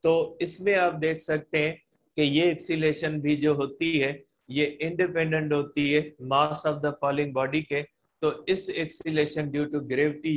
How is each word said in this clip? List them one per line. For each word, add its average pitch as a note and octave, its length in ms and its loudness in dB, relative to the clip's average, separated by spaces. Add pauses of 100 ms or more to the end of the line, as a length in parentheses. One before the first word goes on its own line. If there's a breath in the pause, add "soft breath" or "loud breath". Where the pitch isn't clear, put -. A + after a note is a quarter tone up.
तो E3 380 2
इसमें F#3 340 2
आप F3 200 2
देख D#3+ 240 -2
सकते D#3 380 -2
हैं D3+ 160 0 (440)
कि D3+ 60 2
ये D3+ 280 4
acceleration D#3 720 -2
भी D3 160 2
जो D3 180 2
होती C#3 440 -2
है C3+ 120 0 (380)
ये C#3+ 160 2 (160)
independent D#3+ 720 0
होती D3 380 0
है D3+ 100 4 (240)
mass D3 400 2
of D3+ 160 0
the D3 140 0
falling C#3+ 380 -2
body C3+ 300 0
के। C#3+ 180 -4 (400)
तो D3+ 100 2 (160)
इस F#3+ 280 0
acceleration D#3 760 -2
due D3 140 -2
to D3 200 -4
gravity D3 520 0